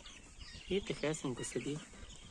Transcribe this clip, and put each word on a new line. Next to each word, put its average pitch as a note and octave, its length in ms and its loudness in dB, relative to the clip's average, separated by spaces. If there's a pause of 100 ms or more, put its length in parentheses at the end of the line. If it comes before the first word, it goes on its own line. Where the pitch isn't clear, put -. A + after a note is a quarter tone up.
(680)
і F#3 100 6
тихесенько D3 640 2
собі C3+ 340 2 (540)